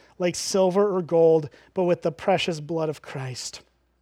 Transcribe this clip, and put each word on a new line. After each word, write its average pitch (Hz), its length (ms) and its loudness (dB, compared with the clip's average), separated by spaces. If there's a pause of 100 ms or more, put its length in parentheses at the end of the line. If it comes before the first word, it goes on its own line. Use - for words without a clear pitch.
(180)
like 180 160 -2
silver 190 600 2
or 185 60 -2
gold, 160 480 4 (240)
but 185 100 0
with 175 160 0
the 175 100 -2
precious 175 500 -2
blood 160 280 -4
of 147 140 -10
Christ. - 580 -12 (420)